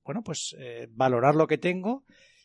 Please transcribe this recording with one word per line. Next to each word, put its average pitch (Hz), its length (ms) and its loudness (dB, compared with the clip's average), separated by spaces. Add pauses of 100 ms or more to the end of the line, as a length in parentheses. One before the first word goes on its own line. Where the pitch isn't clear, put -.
bueno, 208 200 -8
pues, - 340 -10
eh, 120 320 -14
valorar 127 460 4
lo 156 100 6
que 151 120 0
tengo 185 460 -4 (400)